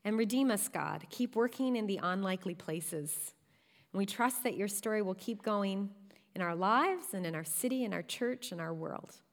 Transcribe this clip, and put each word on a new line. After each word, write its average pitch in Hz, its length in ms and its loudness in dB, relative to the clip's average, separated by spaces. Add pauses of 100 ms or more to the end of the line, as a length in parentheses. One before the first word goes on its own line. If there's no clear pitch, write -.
And 208 140 2
redeem 240 320 4
us, 202 180 2
God. 151 420 -2
Keep - 260 -2
working 247 400 2
in 220 100 0
the 196 160 0
unlikely 185 540 0
places. 160 800 -4 (600)
And 185 60 0
we 196 60 4
trust 240 380 0
that 233 140 2
your 202 100 0
story 214 340 0
will 190 140 0
keep 208 280 -6
going 202 480 0 (440)
in 185 60 -2
our 170 140 0
lives 269 580 4
and 185 120 -2
in 165 100 -2
our 156 80 -4
city 254 400 0
and 208 100 0
our 175 100 -2
church 247 480 -2
and 170 100 -6
our 165 120 -4
world. - 420 -6 (180)